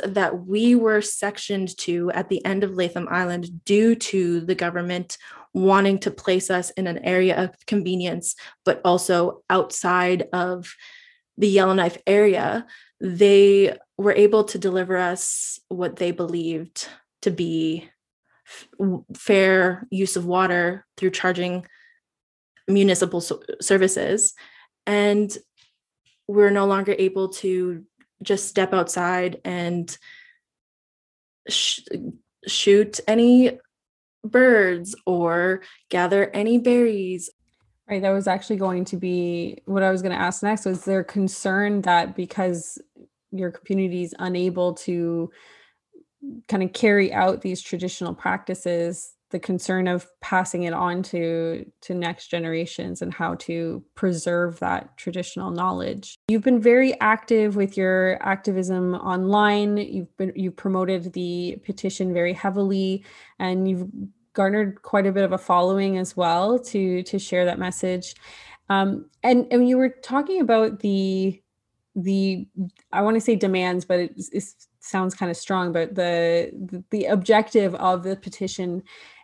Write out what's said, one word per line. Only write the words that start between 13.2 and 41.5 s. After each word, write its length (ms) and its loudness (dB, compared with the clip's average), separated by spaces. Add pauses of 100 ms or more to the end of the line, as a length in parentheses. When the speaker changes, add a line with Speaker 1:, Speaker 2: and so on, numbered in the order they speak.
Speaker 1:
were 180 2
able 280 6
to 160 -4
deliver 380 -2
us 720 -4
what 260 -4
they 160 -2
believed 800 -6 (340)
to 80 0
be 580 -4 (600)
f-, 200 -20 (120)
w-, 240 -2 (100)
fair 760 2
use 260 -2
of 100 -4
water 580 0 (120)
through 140 0
charging 540 -4 (1000)
municipal 540 4
so-, 220 -6 (180)
services. 760 2 (520)
And 500 2 (880)
we're 240 6
no 160 2
longer 320 2
able 300 0
to 560 -4 (360)
just 280 -2
step 240 0
outside 720 -2
and 520 -6 (1500)
sh-, 320 -2 (680)
shoot 580 4
any 540 6 (640)
birds 720 4 (100)
or 560 0 (260)
gather 460 2
any 240 2
berries. 720 0 (580)
Speaker 2:
Right. 140 -2
That 80 2
was 160 0
actually 300 -2
going 300 -2
to 100 -8
be 680 -4
what 160 -2
I 80 4
was 120 -2
gonna 140 -4
ask 260 -2
next. 240 -2
Was 180 -4
there 200 0
concern 800 -2